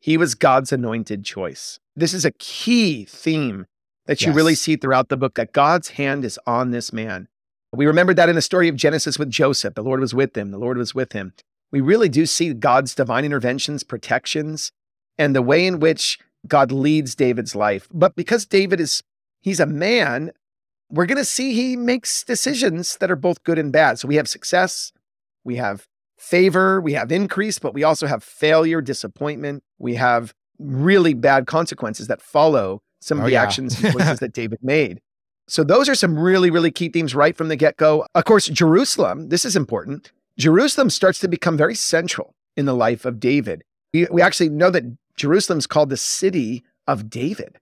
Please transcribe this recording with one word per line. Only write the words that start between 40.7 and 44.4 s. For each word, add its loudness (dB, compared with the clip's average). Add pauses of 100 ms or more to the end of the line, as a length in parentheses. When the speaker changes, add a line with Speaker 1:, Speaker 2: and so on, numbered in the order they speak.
Speaker 1:
starts 2
to -4
become -2
very 2
central -4 (220)
in -2
the 0
life 0
of -6
David. -2 (300)
We, 2
we 2
actually 2